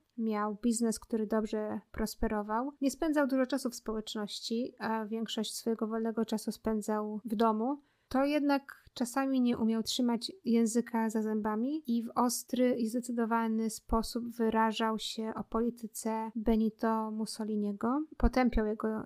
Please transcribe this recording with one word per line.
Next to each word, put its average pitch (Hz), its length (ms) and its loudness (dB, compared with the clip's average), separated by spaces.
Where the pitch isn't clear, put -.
miał 214 440 0
biznes, 226 360 2
który 220 280 -2
dobrze 214 540 -2
prosperował, 220 880 -2
nie 269 100 4
spędzał 294 360 2
dużo 262 200 2
czasu 262 240 -2
w 240 40 -16
społeczności, 220 1040 -6
a 220 280 -2
większość 220 480 -4
swojego 226 320 -2
wolnego 226 380 0
czasu 220 280 -2
spędzał 214 720 -2
w 226 100 -4
domu, 226 480 2
to 262 160 2
jednak 285 720 0
czasami 269 460 0
nie 240 180 2
umiał 220 240 2
trzymać 240 500 0
języka 226 640 2
za 220 120 0
zębami 220 640 -2
i 233 160 0
w 226 120 -8
ostry 247 600 2
i 240 140 0
zdecydowany 226 840 0
sposób 226 580 -2
wyrażał 220 680 2
się 220 360 -6
o 226 100 -6
polityce 226 920 -2
Benito 220 720 2
Mussoliniego. 214 920 -2
Potępiał 233 500 2
jego 220 400 -4